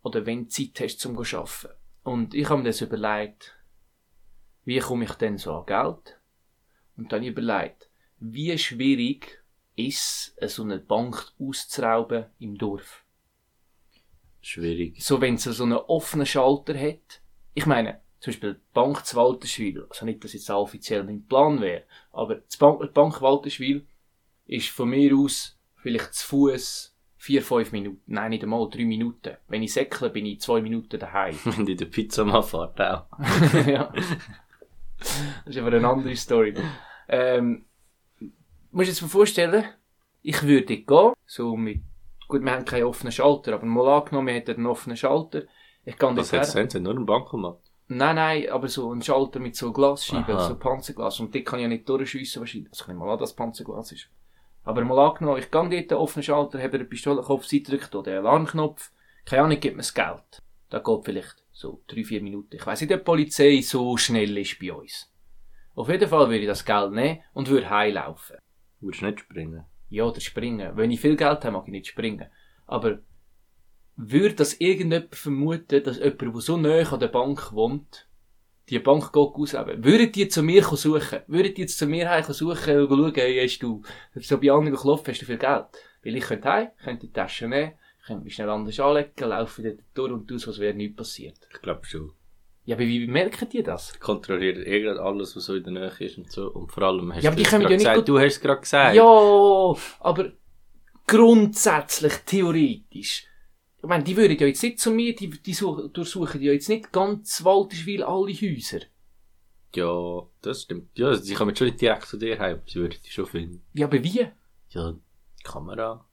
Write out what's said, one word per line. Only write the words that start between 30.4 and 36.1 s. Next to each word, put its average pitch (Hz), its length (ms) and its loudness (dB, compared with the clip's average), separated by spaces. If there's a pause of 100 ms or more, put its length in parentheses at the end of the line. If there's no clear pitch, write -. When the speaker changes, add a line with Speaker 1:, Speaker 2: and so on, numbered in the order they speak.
Speaker 1:
zwei 117 220 0
Minuten 113 360 -6
daheim. 95 420 -4
Speaker 2:
<laughs> - 40 -18
Wenn 107 220 0
die 95 100 -2
der 85 80 -6
Pizza 110 400 -2
mal 107 180 4
fährt, - 380 -6
auch. 92 240 -2 (140)
Speaker 1:
<laughs> 147 480 4
Ja. 139 260 0 (1040)
Das 143 560 -8
ist 131 40 -4
aber 117 140 0
eine 117 140 6
andere 131 300 0